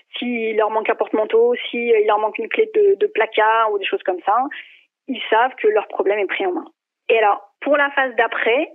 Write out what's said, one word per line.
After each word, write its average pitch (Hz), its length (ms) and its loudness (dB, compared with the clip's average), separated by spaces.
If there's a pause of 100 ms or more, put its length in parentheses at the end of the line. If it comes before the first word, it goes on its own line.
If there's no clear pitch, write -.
(180)
s'il 226 380 -4
leur 214 140 0
manque 220 200 -2
un 220 40 0
porte-manteau, 220 600 2 (160)
s'il 233 360 2
leur 208 120 2
manque 214 200 -2
une 453 100 -8
clé 440 260 0
de, 403 200 4
de 208 120 0
placard 220 640 0
ou 202 60 -2
des 190 80 -6
choses 196 160 -4
comme 180 220 -4
ça, 202 120 2 (720)
ils 240 220 -6
savent 240 260 2
que - 120 0
leur 208 200 0
problème - 300 0
est 196 80 -2
pris - 200 -4
en 359 60 -2
main. 320 120 -6 (440)
Et 226 100 2
alors, 208 320 0 (120)
pour 285 140 2
la 285 140 0
phase 262 260 -2
d'après, 233 580 0